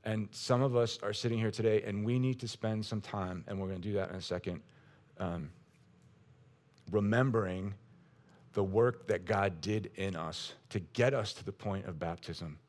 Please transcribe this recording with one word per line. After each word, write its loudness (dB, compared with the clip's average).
And -2
some 2
of 2
us 4
are -2
sitting 0
here 2
today, 4
and -2
we 2
need 2
to -6
spend -2
some -2
time, -4
and -4
we're -2
gonna -4
do -4
that 0
in -6
a -6
second, -4
um, -4
remembering 2
the 4
work 2
that 0
God 2
did -2
in -2
us -6
to -2
get 2
us -2
to -14
the -6
point -4
of -6
baptism -6